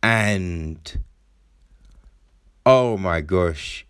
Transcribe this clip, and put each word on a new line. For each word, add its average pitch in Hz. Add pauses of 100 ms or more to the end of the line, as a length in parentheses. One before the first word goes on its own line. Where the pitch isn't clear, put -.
And, 90 (1600)
oh 127
my 90
gosh 85